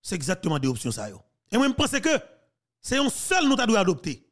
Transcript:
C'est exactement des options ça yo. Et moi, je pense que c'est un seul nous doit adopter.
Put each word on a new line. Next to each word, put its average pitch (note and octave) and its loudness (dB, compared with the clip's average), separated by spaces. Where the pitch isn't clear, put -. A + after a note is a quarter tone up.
C'est - -8
exactement D#3+ -2
des C3+ 0
options B2 -4
ça G#2+ -8
yo. F#2+ -18
Et G#3+ 2
moi, C4+ 6
je C4 0
pense - 0
que D4 0
c'est B3 -2
un C#4 2
seul F4+ 0
nous C4+ 4
doit A3+ 2
adopter. E3+ -2